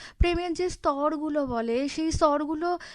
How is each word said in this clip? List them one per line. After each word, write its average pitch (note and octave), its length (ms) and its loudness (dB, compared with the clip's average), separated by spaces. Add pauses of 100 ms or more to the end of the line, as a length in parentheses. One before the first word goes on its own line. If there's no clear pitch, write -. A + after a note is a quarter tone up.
(180)
প্রেমের F4 360 2
যে F4+ 160 -2
স্তরগুলো D4 760 0
বলে, A#3+ 440 0
সেই D#4+ 220 -2
স্তরগুলো D#4 680 2 (160)